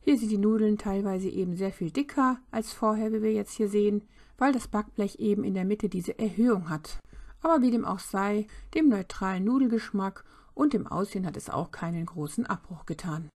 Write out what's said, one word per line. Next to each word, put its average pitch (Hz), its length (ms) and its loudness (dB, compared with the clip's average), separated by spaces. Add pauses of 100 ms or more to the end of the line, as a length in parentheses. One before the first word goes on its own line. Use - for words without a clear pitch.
Hier 294 140 6
sind 220 140 0
die 214 80 2
Nudeln 214 400 4
teilweise 196 520 -2
eben 180 260 -2
sehr 196 160 -2
viel 165 180 -6
dicker 262 480 2 (140)
als 226 220 -6
vorher, 214 380 0
wie 214 120 0
wir 220 100 2
jetzt 208 200 -2
hier 208 160 0
sehen, 208 340 2 (340)
weil 269 160 4
das 269 140 -2
Backblech 208 500 -2
eben 202 260 2
in 196 120 0
der 185 100 0
Mitte 208 240 0
diese 180 300 -4
Erhöhung 202 500 2
hat. 156 300 -6 (420)
Aber 320 220 4
wie 247 80 4
dem 233 140 2
auch 190 140 -2
sei, 208 460 -2 (300)
dem 320 140 6
neutralen 190 560 0
Nudelgeschmack 220 760 0 (320)
und 294 180 2
dem 208 120 0
Aussehen 190 400 -4
hat 196 100 -4
es - 140 -10
auch 170 220 -2
keinen 170 340 -4
großen 160 400 -4
Abbruch - 400 -8
getan. 160 420 -6 (120)